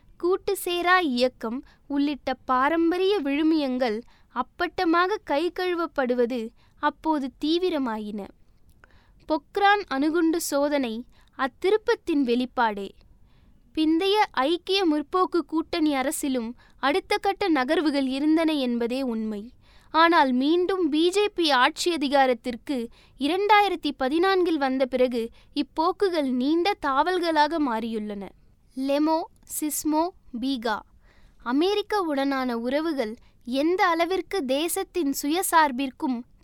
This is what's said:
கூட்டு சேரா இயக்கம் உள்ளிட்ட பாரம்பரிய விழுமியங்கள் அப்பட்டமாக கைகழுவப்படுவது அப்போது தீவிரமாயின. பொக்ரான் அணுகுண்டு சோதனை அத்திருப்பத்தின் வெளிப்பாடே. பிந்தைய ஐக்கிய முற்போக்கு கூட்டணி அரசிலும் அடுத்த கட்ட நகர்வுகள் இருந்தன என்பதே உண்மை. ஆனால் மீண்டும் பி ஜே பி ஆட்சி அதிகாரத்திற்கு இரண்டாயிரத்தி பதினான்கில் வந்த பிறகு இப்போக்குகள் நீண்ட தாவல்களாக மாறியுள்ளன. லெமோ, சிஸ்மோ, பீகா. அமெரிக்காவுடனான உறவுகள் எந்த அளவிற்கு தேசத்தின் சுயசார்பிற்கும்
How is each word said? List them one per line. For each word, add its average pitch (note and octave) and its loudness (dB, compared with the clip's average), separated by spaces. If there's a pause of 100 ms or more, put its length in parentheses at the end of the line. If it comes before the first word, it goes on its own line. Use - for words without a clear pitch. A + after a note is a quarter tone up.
(200)
கூட்டு F#4+ -2
சேரா F4 0
இயக்கம் B3+ -2 (280)
உள்ளிட்ட C#4+ -2 (100)
பாரம்பரிய E4 2
விழுமியங்கள் C#4 0 (360)
அப்பட்டமாக F4 0
கைகழுவப்படுவது D4 -2 (420)
அப்போது D4 -2 (140)
தீவிரமாயின. C4+ -2 (1080)
பொக்ரான் G4 2
அணுகுண்டு D#4 0
சோதனை C#4+ 0 (440)
அத்திருப்பத்தின் F4 0
வெளிப்பாடே. A#3 -2 (880)
பிந்தைய E4 2 (140)
ஐக்கிய F4 -2
முற்போக்கு E4 0
கூட்டணி D#4 -2
அரசிலும் C4 -4 (280)
அடுத்த F#4 0
கட்ட G4+ -2
நகர்வுகள் C#4+ 2
இருந்தன D#4 2
என்பதே A#3+ -2
உண்மை. A3 -4 (520)
ஆனால் D#4+ 4
மீண்டும் E4+ 2
பி D#4+ 2
ஜே G4+ 2
பி E4+ 0
ஆட்சி C#4 2
அதிகாரத்திற்கு C4 0 (440)
இரண்டாயிரத்தி F#4 2
பதினான்கில் E4+ 2
வந்த C4 0
பிறகு B3+ 0 (320)
இப்போக்குகள் D#4+ 0
நீண்ட D#4+ 0
தாவல்களாக D#4 2
மாறியுள்ளன. A3 -4 (520)
லெமோ, D4 0 (300)
சிஸ்மோ, D#4 -2 (360)
பீகா. A#3 -4 (640)
அமெரிக்காவுடனான C#4 0
உறவுகள் B3 -2 (320)
எந்த E4 0
அளவிற்கு E4+ -2
தேசத்தின் D4+ -2
சுயசார்பிற்கும் C#4+ 0 (260)